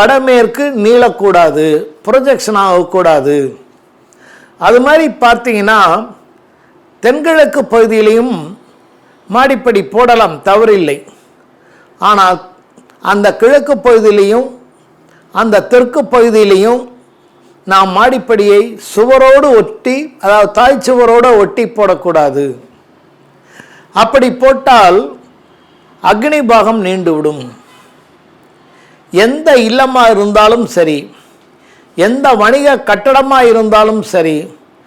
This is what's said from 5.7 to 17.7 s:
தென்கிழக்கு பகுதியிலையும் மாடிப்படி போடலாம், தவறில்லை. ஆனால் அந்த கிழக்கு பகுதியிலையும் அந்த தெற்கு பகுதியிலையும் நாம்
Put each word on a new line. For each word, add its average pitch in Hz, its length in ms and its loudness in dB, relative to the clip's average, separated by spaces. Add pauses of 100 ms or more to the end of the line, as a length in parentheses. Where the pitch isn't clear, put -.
தென்கிழக்கு 294 580 0 (120)
பகுதியிலையும் 226 640 0 (920)
மாடிப்படி 214 520 0 (120)
போடலாம், 226 420 0 (120)
தவறில்லை. 196 480 0 (1080)
ஆனால் 185 360 0 (760)
அந்த 202 160 0 (120)
கிழக்கு 285 340 2 (120)
பகுதியிலையும் 214 600 2 (880)
அந்த 208 280 0 (100)
தெற்கு 247 300 2 (120)
பகுதியிலையும் 220 640 2 (880)
நாம் 190 280 2